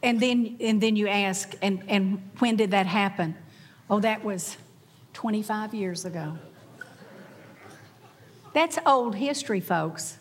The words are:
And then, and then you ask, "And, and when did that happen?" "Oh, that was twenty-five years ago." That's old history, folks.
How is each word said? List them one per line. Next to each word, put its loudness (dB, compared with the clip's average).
And 2
then, 2
and 2
then 4
you 2
ask, -2
"And, 0
and 0
when 2
did 2
that 4
happen?" 0
"Oh, 4
that 0
was -6
twenty-five -4
years -4
ago." -8
That's 2
old 4
history, -2
folks. -2